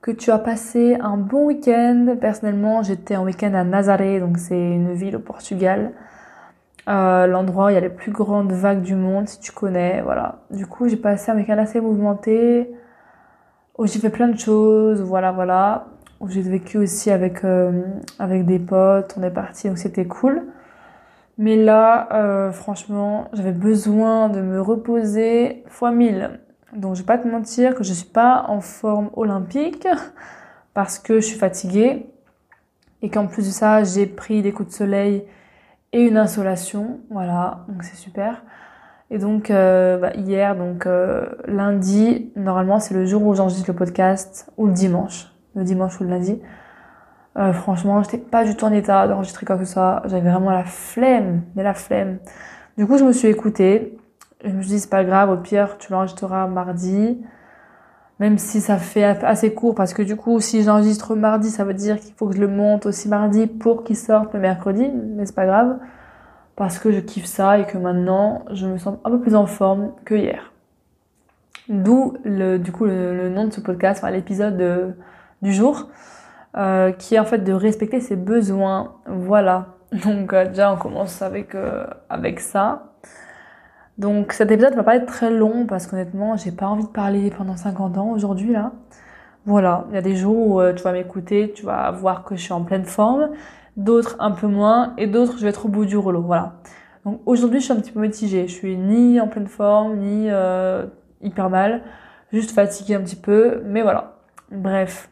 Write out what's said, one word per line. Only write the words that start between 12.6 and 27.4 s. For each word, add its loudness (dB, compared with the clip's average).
où 0
j'ai -2
fait 0
plein 2
de 0
choses, 4
voilà, 0
voilà. 0
Où -8
j'ai -4
vécu -2
aussi 0
avec, 0
euh, 2
avec 0
des 4
potes, 2
on -4
est -2
partis, -6
donc -2
c'était -4
cool. 0
Mais 2
là, 6
euh, 0
franchement, -6
j'avais -2
besoin 2
de -2
me -2
reposer 0
fois -2
mille. 0
Donc, -6
je -8
vais -10
pas 4
te -4
mentir 0